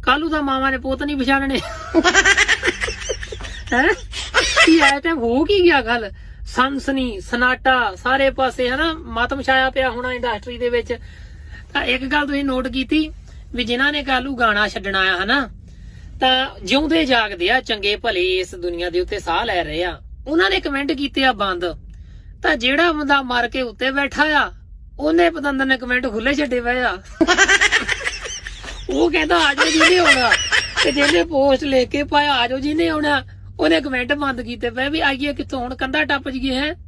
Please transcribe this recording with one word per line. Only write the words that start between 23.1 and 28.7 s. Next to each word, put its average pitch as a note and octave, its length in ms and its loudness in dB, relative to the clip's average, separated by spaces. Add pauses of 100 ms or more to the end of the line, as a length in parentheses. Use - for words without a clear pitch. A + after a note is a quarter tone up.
ਮਰ B3 260 0
ਕੇ C4 140 -4
ਉੱਤੇ B3 300 -4
ਬੈਠਾ C#4 320 0
ਆ, C#4+ 280 2 (480)
ਉਹਨੇ E4 300 4
ਪਤੰਦਰ C#4 360 -2
ਨੇ C4 120 2
ਕੁਮੈਂਟ B3 340 -2
ਖੁੱਲ੍ਹੇ A3 220 0
ਛੱਡੇ B3+ 280 0
ਪਏ B3 180 0
ਆ। G#3+ 220 0
<laughs> - 280 -2 (1600)